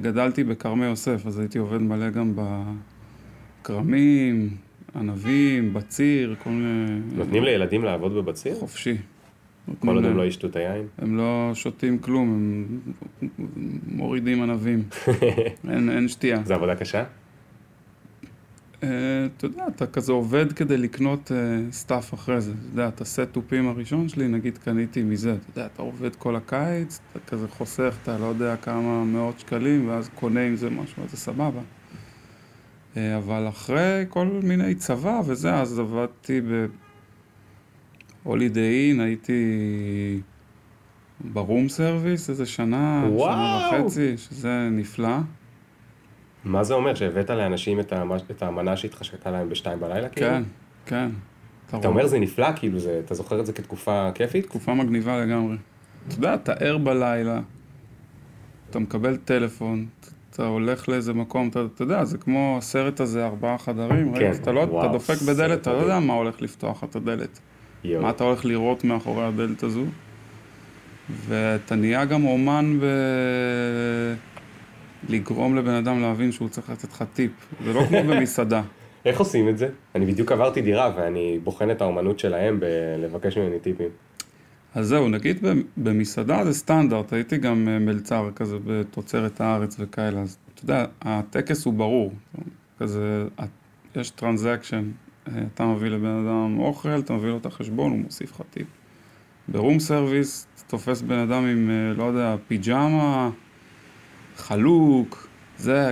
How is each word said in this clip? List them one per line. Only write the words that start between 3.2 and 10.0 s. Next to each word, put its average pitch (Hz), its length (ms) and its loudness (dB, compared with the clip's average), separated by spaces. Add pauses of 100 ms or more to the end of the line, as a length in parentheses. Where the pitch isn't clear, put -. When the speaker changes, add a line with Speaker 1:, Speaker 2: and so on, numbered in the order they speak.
Speaker 1:
בכרמים, 139 880 4 (460)
ענבים, 117 760 2
בציר, 127 680 0
כל 120 60 -4
מיני 113 500 0 (160)
Speaker 2:
נותנים 98 280 2
לילדים 107 400 2
לעבוד 95 320 0
בבציר? 98 400 -4
Speaker 1:
חופשי. 113 380 -4
Speaker 2:
כל - 800 -12
Speaker 1:
נותנים - 240 0
Speaker 2:
עוד - 20 4
הם 92 120 4